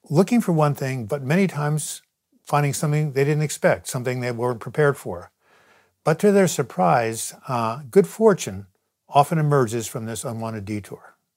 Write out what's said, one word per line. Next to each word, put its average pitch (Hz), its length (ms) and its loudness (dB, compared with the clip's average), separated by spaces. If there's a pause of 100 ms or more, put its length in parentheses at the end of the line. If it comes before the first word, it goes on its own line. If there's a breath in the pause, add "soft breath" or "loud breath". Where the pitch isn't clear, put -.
(100)
looking 190 300 2
for 185 120 0
one 151 220 2
thing, 131 320 -6
but 143 160 -4
many 165 240 2
times 147 560 -4 (420)
finding 147 300 0
something 151 380 0
they 135 120 2
didn't 151 200 0
expect, 147 420 0
something 127 320 -4
they 123 140 -4
weren't 120 280 -4
prepared 143 360 0
for. 95 340 -12 (720 soft breath)
But 160 140 2
to 208 140 4
their 196 160 6
surprise, 127 840 0 (140)
uh, 120 420 -4
good 180 200 4
fortune 120 580 0 (420)
often 143 300 4
emerges 127 480 2
from 117 180 -10
this 113 200 -8
unwanted 113 400 -8
detour. 104 500 -10 (220)